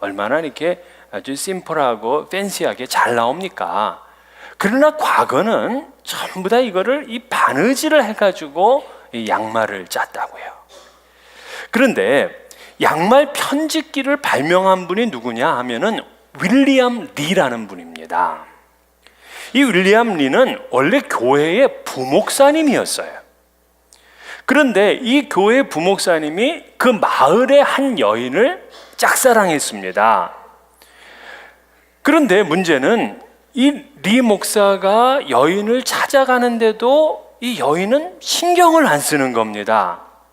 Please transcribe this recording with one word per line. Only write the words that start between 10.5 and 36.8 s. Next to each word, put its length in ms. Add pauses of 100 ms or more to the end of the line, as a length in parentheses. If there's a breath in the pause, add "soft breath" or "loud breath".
그런데 760 (340 loud breath)
양말 520
편집기를 840
발명한 720
분이 180
누구냐 520
하면은 420 (400)
윌리엄 720
리라는 520
분입니다. 800 (1080 loud breath)
이 100
윌리엄 540
리는 420 (120)
원래 300
교회의 840
부목사님이었어요. 1300 (1300 loud breath)
그런데 500
이 340
교회 360
부목사님이 1000 (140)
그 100
마을의 760
한 360
여인을 720 (260 loud breath)
짝사랑했습니다. 1400 (1700 loud breath)
그런데 400
문제는 800 (320)
이 440 (100)
리 140
목사가 1000 (100)
여인을 540
찾아가는데도 1600